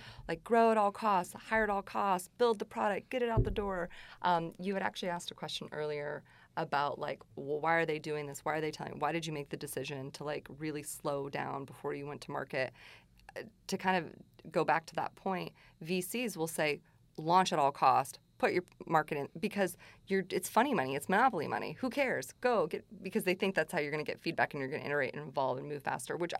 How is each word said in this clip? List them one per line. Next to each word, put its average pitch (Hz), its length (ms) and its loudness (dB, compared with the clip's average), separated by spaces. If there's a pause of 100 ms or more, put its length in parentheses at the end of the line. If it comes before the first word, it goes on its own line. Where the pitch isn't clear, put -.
(280)
Like, 165 160 -4
grow 226 260 6
at 220 60 4
all 202 160 4
costs, 196 400 2
hire 220 320 2
at 208 60 2
all 196 100 0
costs, 196 560 0
build 233 220 4
the 220 80 -4
product, 214 420 0
get 254 140 -2
it 240 80 0
out 220 140 6
the 220 60 -2
door. 190 380 -2 (320)
Um, 170 380 2
you 196 160 -2
had 190 80 0
actually - 260 -2
asked 175 220 -6
a - 40 -12
question - 380 -8
earlier 147 500 -4 (360)
about, 147 400 0
like, 147 240 -6 (140)
well, 147 240 -2
why 165 160 4
are 165 100 2
they 156 120 0
doing 151 280 -4
this? 139 180 -10
Why 151 140 0
are - 20 -2
they 156 100 -2
telling, - 280 -8
why 147 140 0
did 165 120 -2
you 160 80 -4
make 143 160 -6
the 147 80 -8
decision 139 540 -6
to, - 140 -12
like, 143 220 -6 (120)
really 151 240 -6
slow 143 480 -4
down 139 340 -4
before 143 300 -6
you 143 120 -8
went 147 140 -10
to - 100 -14
market? 135 440 -2 (600)
Uh, - 100 -10 (240)
to 185 100 0
kind 185 180 2
of - 560 -8
go 156 140 4
back 160 180 4
to - 120 -14
that - 180 -2
point, 175 380 -4 (280)
V 180 220 0
Cs 233 340 -2
will 160 100 0
say, 156 340 2 (360)
"Launch 180 380 6
at 160 40 2
all 139 140 6
cost, 131 460 4 (200)
put 220 140 4
your 175 120 0 (220)
market 156 320 2
in," 139 100 -4 (100)
because 196 380 0 (320)
you're, 190 220 2
it's 190 180 -2
funny 262 260 4
money, 135 220 0
it's - 140 -6
monopoly 226 360 4
money. 107 340 -4
Who 254 100 -2
cares? 226 500 -2
Go 220 260 2
get, - 180 -6 (180)
because 190 220 -2
they 180 100 4
think 190 200 0
that's 156 160 2
how 175 100 0
you're 147 100 -2
gonna 151 120 -2
get - 160 -6
feedback - 360 0
and 143 60 -4
you're 135 100 -2
gonna 135 140 -4
iterate 143 300 0
and 151 140 -8
evolve 135 300 0
and 143 100 -10
move 147 140 -8
faster, - 340 -4
which 170 240 -2